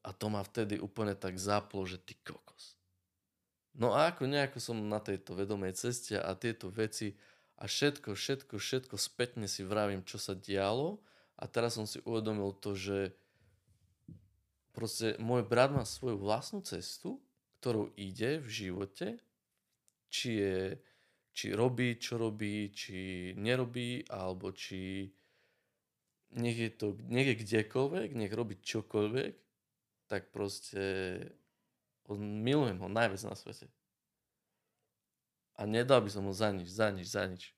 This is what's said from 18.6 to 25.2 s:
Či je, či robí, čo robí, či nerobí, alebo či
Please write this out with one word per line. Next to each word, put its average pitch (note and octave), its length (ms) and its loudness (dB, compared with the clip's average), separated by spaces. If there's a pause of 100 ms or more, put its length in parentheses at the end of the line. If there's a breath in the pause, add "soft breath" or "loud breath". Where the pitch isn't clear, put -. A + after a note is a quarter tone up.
Či - 240 -2
je, F#2+ 220 4 (720 soft breath)
či G#2 220 -2
robí, A#2+ 420 4
čo - 220 -4
robí, G#2+ 560 -2
či F#2 640 -6
nerobí, A#2+ 720 0
alebo F#2 420 -4
či F#2+ 560 -6 (1200 soft breath)